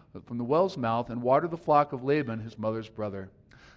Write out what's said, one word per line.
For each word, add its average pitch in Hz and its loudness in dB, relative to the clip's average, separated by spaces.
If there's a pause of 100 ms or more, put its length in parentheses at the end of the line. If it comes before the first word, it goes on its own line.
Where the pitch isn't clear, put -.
(260)
from 120 -8
the 120 -4
well's 170 2
mouth 120 -2
and 120 -6
watered 147 4
the 170 -8
flock 147 4
of 127 -8
Laban, 131 0
his 110 -12
mother's 110 -4
brother. 98 -8 (480)